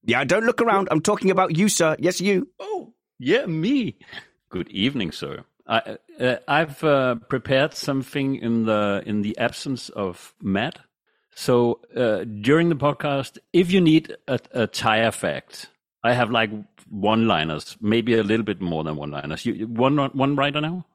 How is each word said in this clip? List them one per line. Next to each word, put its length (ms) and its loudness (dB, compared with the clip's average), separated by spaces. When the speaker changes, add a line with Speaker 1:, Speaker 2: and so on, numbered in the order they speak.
Speaker 1:
Yeah, 220 2
don't 200 2
look 160 2
around. 300 2
I'm 100 2
talking 300 2
about 260 2
you, 120 4
sir. 300 2
Yes, 220 0
you. 280 2
Speaker 2:
Oh, 340 -8
yeah, 280 0
me. 500 0
Good 220 -8
evening, 420 -2
sir. 320 -10
I, 320 -2
uh, 180 0
I've, 340 0
uh, 340 4
prepared 460 0
something 640 -4
in 280 0
the, 420 0
in 160 -2
the 160 -4
absence 520 -6
of 520 -8
Matt. 360 -2
So, 440 2
uh, 300 0
during 460 2
the 60 0
podcast, 640 -4
if 180 4
you 100 4
need 360 4
a, 140 -2
a 140 0
tire 460 0
fact, 560 -6
I 120 2
have, 160 2
like, 200 0
one-liners, 920 0
maybe 340 2
a 100 4
little 200 0
bit 160 -6
more 220 -4
than 140 -4
one-liners. 500 -8
You, 220 -4
one, 300 2
one 360 0
right 180 0
now? 320 -6